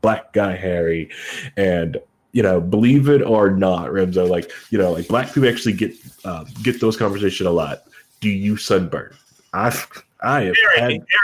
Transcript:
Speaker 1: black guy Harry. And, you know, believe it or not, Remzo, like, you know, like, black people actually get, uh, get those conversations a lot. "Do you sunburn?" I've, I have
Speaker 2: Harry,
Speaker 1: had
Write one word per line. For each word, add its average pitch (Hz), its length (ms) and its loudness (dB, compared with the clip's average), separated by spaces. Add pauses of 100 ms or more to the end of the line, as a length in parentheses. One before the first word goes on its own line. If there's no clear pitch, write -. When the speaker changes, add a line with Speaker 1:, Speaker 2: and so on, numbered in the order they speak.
Speaker 1:
black 110 320 -2
guy 98 240 0
Harry. 85 540 -2 (460)
And, 87 400 0 (360)
you 117 100 2
know, 92 180 2
believe 117 480 4
it 143 140 6
or 104 300 4
not, 92 380 0
Remzo, 92 380 0
like, 87 220 -2 (200)
you 110 80 0
know, 92 120 2
like, - 160 -4
black 120 260 -2
people 143 160 4
actually - 260 0
get, 104 200 -4 (300)
uh, 85 200 -8 (200)
get 120 160 -2
those 110 160 2
conversations 101 500 -2
a 87 60 2
lot. 76 320 -2 (360)
"Do 110 100 -2
you 101 260 0
sunburn?" 92 580 -2 (380)
I've, 110 340 -2 (340)
I 135 220 0
have 92 140 0 (200)
Speaker 2:
Harry, 151 40 2 (140)
Speaker 1:
had - 120 -8 (180)